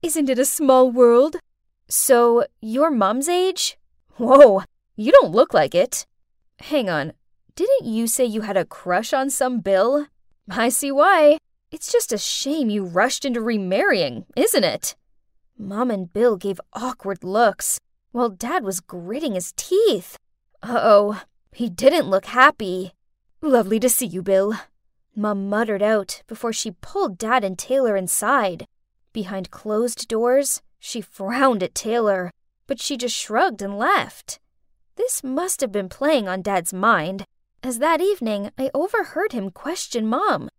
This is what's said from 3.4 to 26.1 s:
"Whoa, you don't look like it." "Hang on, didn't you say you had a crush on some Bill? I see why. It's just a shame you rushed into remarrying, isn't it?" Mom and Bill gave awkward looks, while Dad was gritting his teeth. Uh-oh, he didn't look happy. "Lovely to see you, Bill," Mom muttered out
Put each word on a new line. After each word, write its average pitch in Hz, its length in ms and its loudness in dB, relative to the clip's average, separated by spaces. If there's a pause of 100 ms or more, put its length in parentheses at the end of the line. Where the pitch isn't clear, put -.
"Whoa, 233 460 8 (340)
you 220 160 0
don't 233 200 8
look 247 200 4
like 156 220 2
it." 190 320 0 (540)
"Hang 269 280 -2
on, 151 240 -4 (440)
didn't 466 280 0
you 226 220 -2
say 247 180 0
you 220 160 -4
had 214 160 -4
a - 80 2
crush - 480 -4
on 269 160 0
some 254 320 -2
Bill? 214 460 2 (420)
I 226 220 -2
see 277 200 -4
why. 311 460 6 (340)
It's - 220 -12
just - 180 0
a 226 60 -4
shame 269 540 -4
you 208 140 -2
rushed 190 420 0
into 240 160 -4
remarrying, 208 800 -2 (100)
isn't 285 300 0
it?" - 320 -4 (640)
Mom 214 320 -6
and 185 200 -6
Bill 220 260 0
gave 196 220 -6 (140)
awkward 208 500 -8
looks, 202 560 0 (340)
while 240 180 -2
Dad 247 340 -6
was 190 160 -6
gritting 208 540 -8
his 180 220 -8
teeth. 370 600 0 (460)
Uh-oh, 208 580 2 (320)
he 240 160 -6
didn't 254 400 4
look 190 160 0
happy. 202 680 2 (460)
"Lovely 226 380 2
to 247 100 0
see 240 180 -2
you, 180 140 -8
Bill," 196 340 0 (600)
Mom 202 340 -4
muttered 208 340 -2
out 208 440 -2